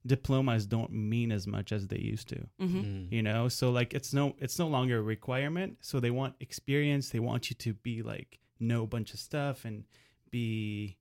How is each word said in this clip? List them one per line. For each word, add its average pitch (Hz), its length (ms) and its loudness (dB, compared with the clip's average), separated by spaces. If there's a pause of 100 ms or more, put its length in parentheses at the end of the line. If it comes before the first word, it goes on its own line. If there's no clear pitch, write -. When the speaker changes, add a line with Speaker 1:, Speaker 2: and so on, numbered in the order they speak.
Speaker 1:
diplomas 131 600 4
don't 113 280 0
mean 113 380 2
as 101 140 0
much 101 280 -2
as 98 140 -2
they 104 120 -2
used 107 300 -4
to. - 180 -6 (140)
Speaker 2:
Mm-hmm. 185 180 2
Speaker 3:
Mm. 95 320 -4
Speaker 1:
You 113 100 2
know, 113 280 2
so, 127 200 2
like, 123 240 2
it's - 200 -4
no, 139 260 4
it's - 200 -4
no 170 80 2
longer 127 320 2
a - 20 2
requirement. 135 800 -2
So - 180 -2
they 120 120 2
want 131 280 -2
experience. 143 720 0
They 113 100 0
want 120 300 0
you - 80 -6
to 113 160 -2
be, 113 280 -4
like, - 380 -8 (220)
know 117 220 2
a 110 40 -2
bunch 110 260 -2
of - 60 -10
stuff 143 460 -4
and 107 180 -8 (480)
be 107 680 -2